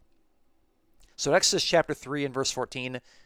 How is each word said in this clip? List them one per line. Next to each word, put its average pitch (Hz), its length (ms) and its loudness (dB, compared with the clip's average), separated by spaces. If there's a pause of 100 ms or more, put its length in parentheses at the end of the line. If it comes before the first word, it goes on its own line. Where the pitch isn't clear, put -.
(1160)
So 143 160 0
Exodus 190 320 4
chapter 156 300 2
three 143 320 -4
and 131 80 -8
verse 131 160 0
fourteen 127 500 -6 (260)